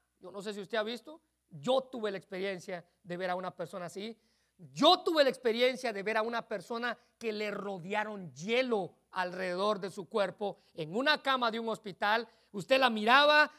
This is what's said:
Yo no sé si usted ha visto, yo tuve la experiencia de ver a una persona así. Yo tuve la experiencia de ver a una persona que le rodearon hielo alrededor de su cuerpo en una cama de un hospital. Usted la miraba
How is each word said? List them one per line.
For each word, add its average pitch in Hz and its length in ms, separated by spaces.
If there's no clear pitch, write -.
Yo 180 140
no 196 100
sé 208 100
si 202 80
usted 208 180
ha 214 40
visto, 240 380
yo 233 340
tuve 226 280
la 190 80
experiencia 185 680
de 175 120
ver 180 140
a 180 60
una 185 180
persona 175 320
así. 208 320
Yo 190 440
tuve 320 240
la 262 60
experiencia 247 640
de 196 100
ver 214 140
a 214 60
una 233 240
persona 233 500
que 226 140
le 208 180
rodearon 196 840
hielo 214 640
alrededor 185 680
de 190 100
su 185 180
cuerpo 196 520
en 160 200
una 285 260
cama 247 300
de 226 80
un 226 100
hospital. 214 600
Usted 208 260
la 262 100
miraba 277 720